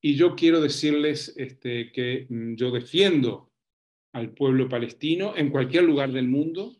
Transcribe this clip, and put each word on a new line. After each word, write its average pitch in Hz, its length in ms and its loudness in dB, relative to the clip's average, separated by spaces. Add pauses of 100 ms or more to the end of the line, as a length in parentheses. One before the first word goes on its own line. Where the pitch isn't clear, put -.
Y 147 140 2
yo 165 220 2
quiero 165 240 4
decirles, 147 760 0
este, 120 540 -8
que, 123 380 -6
mm, 117 260 -6
yo 123 160 -2
defiendo 131 760 0 (640)
al 117 220 -8
pueblo 131 340 2
palestino 156 680 -4
en 147 140 0
cualquier 139 340 2
lugar 139 280 2
del 127 160 0
mundo 165 520 -2